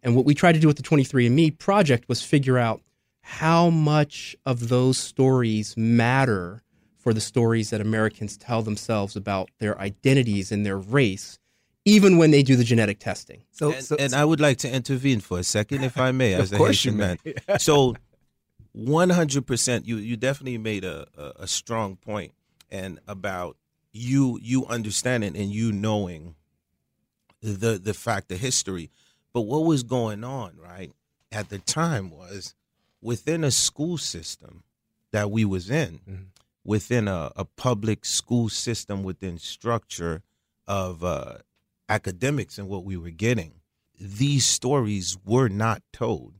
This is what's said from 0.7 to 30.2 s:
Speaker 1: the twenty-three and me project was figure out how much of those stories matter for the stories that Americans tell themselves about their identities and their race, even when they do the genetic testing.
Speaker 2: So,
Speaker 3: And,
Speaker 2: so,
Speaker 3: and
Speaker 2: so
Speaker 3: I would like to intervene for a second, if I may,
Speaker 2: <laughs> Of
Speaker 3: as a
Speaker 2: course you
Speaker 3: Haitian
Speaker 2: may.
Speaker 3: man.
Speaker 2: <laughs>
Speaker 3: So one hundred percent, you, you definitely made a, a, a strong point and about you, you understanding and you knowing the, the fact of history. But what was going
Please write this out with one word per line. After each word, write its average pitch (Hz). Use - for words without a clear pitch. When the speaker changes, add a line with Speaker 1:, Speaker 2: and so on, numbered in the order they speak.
Speaker 1:
the 131
twenty-three 135
and 120
me 160
project 165
was 120
figure 131
out 117
how 170
much 151
of 120
those 127
stories 123
matter 117
for 117
the 110
stories 113
that 107
Americans 110
tell 117
themselves 104
about 98
their 104
identities 101
and 104
their 98
race, 101
even 196
when 160
they 143
do 135
the 123
genetic 113
testing. -
Speaker 2:
So, 147
Speaker 3:
And, 131
Speaker 2:
so, 151
Speaker 3:
and 139
Speaker 2:
so 135
Speaker 3:
I 147
would 156
like 143
to 127
intervene 131
for 92
a 90
second, 107
if 127
I 127
may, 127
Speaker 2:
<laughs> -
Of 92
Speaker 3:
as 98
a 101
Speaker 2:
course -
you 123
Speaker 3:
Haitian 104
Speaker 2:
may. 156
Speaker 3:
man. 202
Speaker 2:
<laughs> -
Speaker 3:
So 139
one 147
hundred 151
percent, 120
you, 113
you 113
definitely 131
made 107
a, 76
a, 73
a 95
strong 104
point 104
and 95
about 95
you, 123
you 123
understanding 110
and 101
you 110
knowing 98
the, 95
the 101
fact 101
of 92
history. 95
But 123
what 127
was 151
going 113